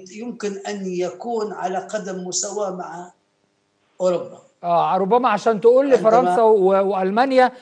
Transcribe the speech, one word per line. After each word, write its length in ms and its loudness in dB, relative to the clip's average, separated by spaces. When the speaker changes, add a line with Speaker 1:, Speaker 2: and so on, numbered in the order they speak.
Speaker 1:
يمكن 460 -10
أن 180 -10
يكون 680 -6
على 240 -6
قدم 500 -8
مساواة 480 -6
مع 360 -14
أوروبا. 400 -4
Speaker 2:
آه، 340 0
ربما 320 0
عشان 320 0
تقول 320 6
Speaker 1:
عندما 160 4
Speaker 2:
لفرنسا 320 4
و-، 480 4
وألمانيا: 600 2